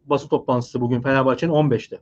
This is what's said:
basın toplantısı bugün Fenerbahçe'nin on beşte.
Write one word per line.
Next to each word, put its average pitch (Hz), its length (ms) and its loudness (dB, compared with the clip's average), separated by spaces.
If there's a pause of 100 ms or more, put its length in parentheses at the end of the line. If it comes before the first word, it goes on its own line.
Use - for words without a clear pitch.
basın 139 240 -2
toplantısı 127 520 -2
bugün 120 200 0
Fenerbahçe'nin 135 500 0
on 151 200 2
beşte. 110 300 -4